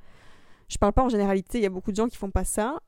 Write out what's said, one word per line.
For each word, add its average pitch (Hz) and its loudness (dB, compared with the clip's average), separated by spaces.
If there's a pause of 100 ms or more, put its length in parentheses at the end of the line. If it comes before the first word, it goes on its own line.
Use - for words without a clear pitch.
(680)
Je - -6
parle 202 4
pas 262 4
en 254 2
généralité, 196 0
il 220 0
y 202 4
a 190 0
beaucoup 185 -6
de 190 -4
gens 220 2
qui - -10
font 196 -6
pas 185 0
ça, 233 -2